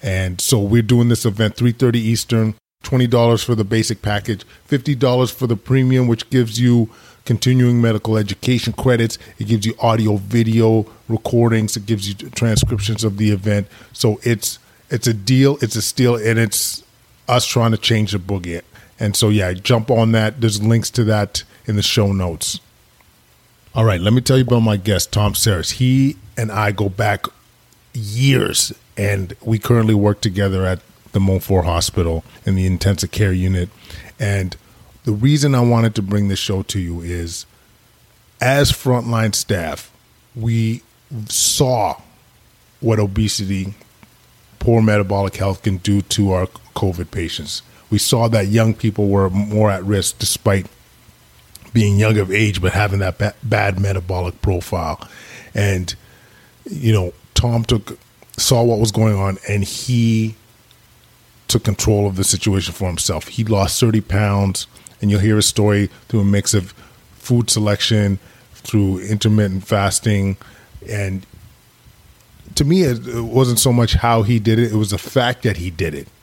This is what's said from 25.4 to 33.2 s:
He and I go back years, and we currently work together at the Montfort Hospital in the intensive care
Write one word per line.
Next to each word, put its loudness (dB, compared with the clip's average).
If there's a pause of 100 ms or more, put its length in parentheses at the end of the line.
He 2 (180)
and -4
I 0
go -2
back -2 (680)
years, 0 (240)
and -2
we 0
currently 2
work 2
together 0
at -2 (300)
the 0
Montfort 2
Hospital -2 (220)
in 0
the 0
intensive 0
care 0